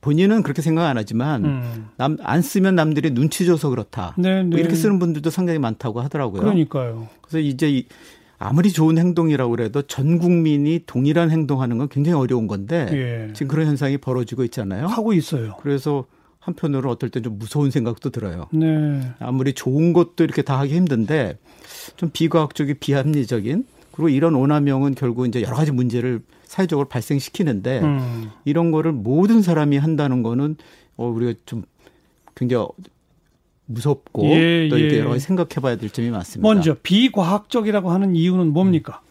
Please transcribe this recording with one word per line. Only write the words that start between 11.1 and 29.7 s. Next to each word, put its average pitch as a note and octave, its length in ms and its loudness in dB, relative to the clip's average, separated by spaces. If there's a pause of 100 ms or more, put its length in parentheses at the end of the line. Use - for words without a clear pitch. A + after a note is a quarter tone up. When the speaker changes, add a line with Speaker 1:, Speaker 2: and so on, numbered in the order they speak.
Speaker 1:
행동하는 C3 480 0
건 C#3 120 -2
굉장히 D3+ 280 0
어려운 B2 300 0
건데 G#2+ 440 -4
Speaker 2:
예. A#2+ 420 -6
Speaker 1:
지금 C#3 140 -8
그런 D3+ 200 0
현상이 C#3+ 320 -2
벌어지고 B2 460 -4
있잖아요. G#2+ 420 -6
Speaker 2:
하고 A3 260 -2
있어요. C3 480 -2
Speaker 1:
그래서 C#3+ 460 -2 (320)
한편으로 C#3+ 500 -4
어떨 A#2 220 -4
땐 B2 100 -4
좀 A2+ 160 -8
무서운 C#3 320 -2
생각도 A#2+ 400 -4
들어요. F2+ 420 -8
Speaker 2:
네. D3+ 680 0
Speaker 1:
아무리 C3 340 -2
좋은 D3+ 400 0
것도 E3+ 300 2
이렇게 D#3 180 0
다 C3+ 200 0
하기 C#3+ 140 -2
힘든데 C#3 640 0 (600)
좀 F3 140 -4
비과학적이 D3+ 680 0
비합리적인, C#3 840 0 (280)
그리고 D#3+ 180 0
이런 D3 240 2
오남용은 C#3 640 2
결국 B2 320 -2
이제 A#2 160 -2
여러 A#2 120 -4
가지 D3+ 160 2
문제를 B2 520 -2 (200)
사회적으로 D#3+ 440 -2
발생시키는데 C3 920 -2
Speaker 2:
음. B2 500 -2 (120)
Speaker 1:
이런 E3 280 0
거를 D#3 200 0
모든 D#3+ 520 2
사람이 D3+ 340 2